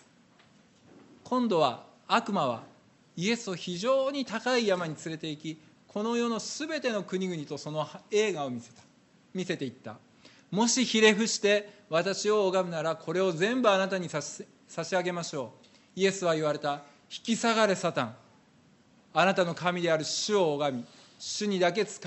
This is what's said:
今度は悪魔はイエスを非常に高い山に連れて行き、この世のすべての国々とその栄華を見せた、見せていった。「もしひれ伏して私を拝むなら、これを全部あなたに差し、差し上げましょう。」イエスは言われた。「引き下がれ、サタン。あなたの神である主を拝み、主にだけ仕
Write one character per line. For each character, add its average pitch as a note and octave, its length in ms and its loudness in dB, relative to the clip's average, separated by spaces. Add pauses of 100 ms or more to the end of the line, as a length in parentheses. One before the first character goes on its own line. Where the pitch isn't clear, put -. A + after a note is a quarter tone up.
(1200)
今 B3 240 0
度 F3+ 120 2
は C#3 260 0 (220)
悪 G#3+ 260 0
魔 E3+ 120 2
は A#2 180 -2 (520)
イ F3 140 -2
エ A#3 60 2
ス A#3 140 -6
を F#3 60 -6
非 F3 220 -8
常 C4+ 340 0
に C#4 140 -4
高 B3 320 -2
い A#3 100 2
山 F3+ 180 2
に D#3 180 -6
連 E3 100 -8
れ D#3+ 40 -8
て D#3+ 120 -10
行 D3+ 120 -10
き、 D#3 160 -10 (300)
こ G#3 160 -6
の A#3 140 -2
世 A#3+ 120 0
の A3 120 -2
す - 260 -8
べ D#4 140 -4
て B3+ 100 0
の G3+ 120 -2
国 F#3 260 -4
々 D#3+ 160 -6
と C#3+ 120 -8
そ D3+ 140 -10
の D3+ 160 -4 (240)
栄 G#3 220 2
華 D3 120 -4
を C3+ 40 -4
見 A#2+ 100 -6
せ A#2 140 -14
た、 - 100 -20 (500)
見 F#3 120 -4
せ E3+ 120 -2
て C#3+ 80 -6
い B2+ 40 -6
っ - 20 -8
た。 A2+ 240 -14 (560)
「も G#3+ 160 4
し A#3 180 2
ひ A3 160 2
れ G#3+ 120 10
伏 G#3+ 120 2
し A3 140 -2
て G3+ 380 2 (120)
私 F#3 400 0
を G#3 180 4
拝 F#3 180 2
む E3+ 100 -6
な D#3 80 -2
ら、 D#3+ 140 -2
こ D#3+ 160 -6
れ F#3 80 2
を F#3+ 100 2
全 G#3 300 0
部 A#3+ 80 4
あ G3 80 6
な F#3+ 100 0
た F#3+ 100 -2
に F3 120 -6
差 D3+ 120 -4
し、 - 240 -12 (220)
差 - 160 -8
し - 80 -10
上 F#3 100 2
げ F3 120 -2
ま F3 100 -6
し E3 120 -8
ょ B2 180 -8 (100)
う。」 - 40 -20 (280)
イ F#3 100 2
エ F#3+ 60 4
ス F#3+ 140 -4
は E3 100 4
言 D#3 80 0
わ D3+ 80 2
れ D3+ 80 -4
た。 D3 240 -4 (260)
「引 - 140 -14
き A3+ 140 0
下 A3+ 180 2
が A3 100 6
れ、 G3 100 2
サ F3 180 -2
タ C#3 100 2
ン。 A2 120 -6 (1000)
あ E3 120 6
な F#3+ 80 6
た F#3 120 2
の E3+ 100 -2
神 F3+ 260 0
で E3+ 80 2
あ D#3+ 80 4
る D3+ 60 -4
主 - 320 -2
を E3 200 4
拝 C#3+ 220 0
み、 A#2+ 80 -6 (340)
主 - 280 -6
に G3+ 100 0
だ F3 160 4
け G3+ 120 0
仕 - 220 -10